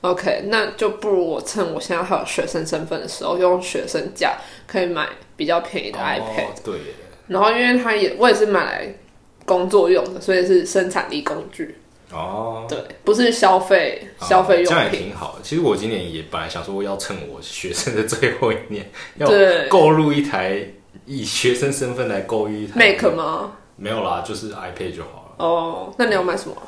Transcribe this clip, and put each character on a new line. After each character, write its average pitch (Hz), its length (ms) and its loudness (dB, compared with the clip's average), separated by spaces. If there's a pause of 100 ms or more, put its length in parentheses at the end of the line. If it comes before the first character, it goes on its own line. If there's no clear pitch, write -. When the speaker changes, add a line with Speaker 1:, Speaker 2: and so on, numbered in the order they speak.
Speaker 1:
OK， 180 440 0
那 214 260 0
就 214 180 0
不 214 180 -6
如 180 180 2
我 156 140 -4
趁 175 340 -4
我 - 60 -6
现 180 160 -4
在 170 60 -2
还 185 140 0
有 - 80 -2
学 175 220 -2
生 165 200 -4
身 160 200 -4
份 - 140 -6
的 - 80 -10
时 - 160 -10
候， 175 140 0
用 180 220 4
学 - 260 -4
生 165 280 -4
价 - 220 0 (300)
可 196 140 -2
以 180 60 2
买 165 220 -4 (280)
比 151 100 -4
较 170 140 2
便 170 260 -8
宜 107 40 -8
的 - 80 -10
iPad。 110 480 -4
Speaker 2:
哦， - 80 -10 (100)
对 98 100 -6
耶。 78 100 -10 (420)
Speaker 1:
然 190 160 0
后 220 80 6
因 233 60 0
为 247 260 4
它 226 120 0
也， 202 240 2
我 240 100 6
也 214 60 8
是 214 120 4
买 185 180 2
来 - 300 -6 (500)
工 185 240 2
作 185 220 6
用 180 140 4 (100)
的， 180 60 -10
所 190 140 0
以 180 120 2
是 180 180 6
生 185 240 0
产 185 220 -4
力 147 120 -4
工 151 140 -4 (140)
具。 - 260 -10 (360)
Speaker 2:
哦。 110 560 -6
Speaker 1:
对， 135 100 -6 (260)
不 202 80 4
是 233 200 4
消 190 260 6
费， 170 500 2 (100)
Speaker 2:
哦， - 80 -8
Speaker 1:
消 185 160 6
费 175 200 4
用 - 20 4
品。 175 60 2
Speaker 2:
这 170 60 4
样 143 160 2
也 - 60 -4
挺 92 180 -8
好 - 180 -10
的。 - 80 -16
其 147 140 -4
实 175 60 2
我 107 140 4
今 107 140 -4
年 90 220 -6
也 80 180 -8
本 82 100 -4
来 82 80 -6
想 85 140 -8
说 98 200 -6
要 98 140 -4
趁 98 200 -8 (120)
我 69 140 -14
学 - 300 -10
生 117 240 -4
的 110 80 0
最 113 340 0
后 113 140 0
一 113 40 -2 (120)
年， 101 200 -10 (300)
Speaker 1:
对。 185 460 6
Speaker 2:
要 135 40 -6
购 160 220 8
入 156 220 4
一 143 100 2
台， 98 460 -2 (360)
以 123 200 -8
学 123 280 2
生 139 200 0
身 123 240 -4
份 123 100 -2
来 101 140 -2
购 107 260 -2
入 107 60 -6
一 104 160 -6
台。 240 100 -4
Speaker 1:
Mac 202 340 4
吗？ 165 420 -4 (200)
Speaker 2:
没 101 160 -10
有 110 140 -4
啦， 87 200 -4
就 107 100 -8
是 101 180 -10
iPad 92 420 -10
就 85 80 -12
好 - 340 -18
了。 165 80 -4
Speaker 1:
哦， 170 540 -2
那 240 80 2
你 214 80 2
要 185 80 2
买 180 140 -2
什 - 120 -8
么？ - 80 -12 (120)